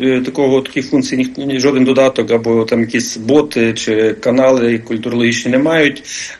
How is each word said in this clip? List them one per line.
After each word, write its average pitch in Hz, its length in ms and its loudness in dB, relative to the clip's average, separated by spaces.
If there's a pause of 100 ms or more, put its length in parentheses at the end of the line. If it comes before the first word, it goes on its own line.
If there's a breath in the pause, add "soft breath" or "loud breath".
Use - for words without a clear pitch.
е, 131 180 2
такого, 131 400 0
таких 131 280 -6
функцій 131 280 -2
ніхто, 131 240 -4
ні, 135 180 -4
жоден 131 240 2
додаток 131 480 2
або 113 320 2
там 113 160 0
якісь 117 380 -2
боти 120 560 2
чи 110 460 0
канали 123 580 2
культурологічні 117 720 -2
не 127 60 2
мають. 151 460 0 (360 loud breath)